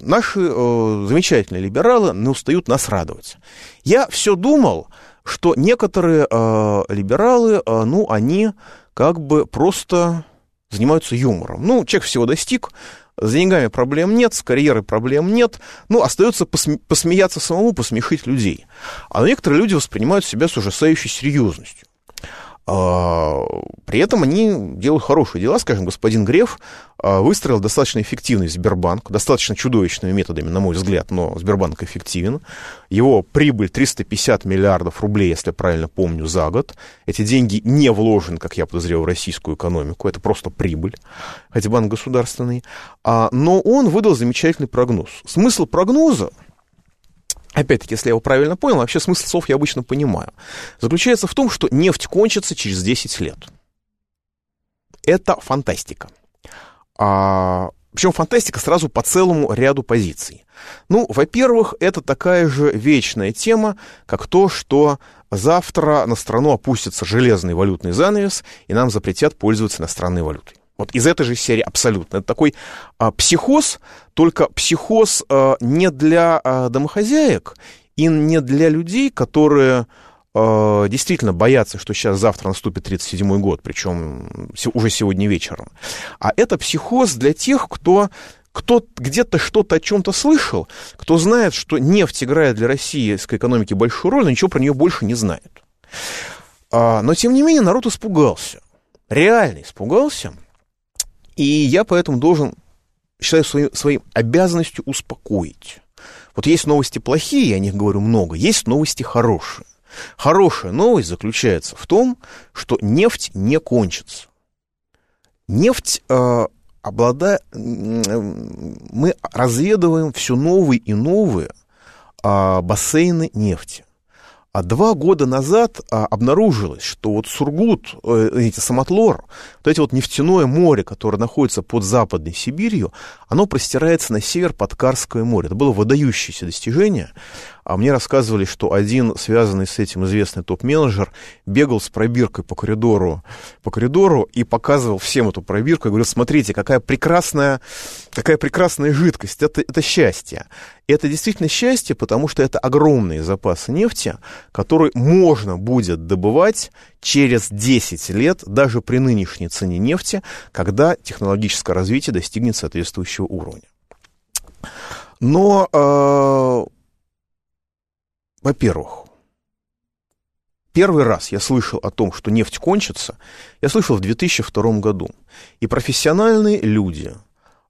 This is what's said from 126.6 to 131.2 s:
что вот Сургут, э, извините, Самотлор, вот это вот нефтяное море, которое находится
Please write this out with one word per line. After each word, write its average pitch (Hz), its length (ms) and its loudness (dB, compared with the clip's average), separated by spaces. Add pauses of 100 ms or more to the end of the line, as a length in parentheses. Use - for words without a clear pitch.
что - 300 -6
вот 110 160 -2
Сургут, 165 720 -2
э, 110 300 2
извините, 113 280 0
Самотлор, 160 640 0 (340)
вот - 120 0
это 165 120 2
вот 135 100 0
нефтяное 147 540 2
море, 147 360 4
которое 107 340 -4
находится 117 460 -2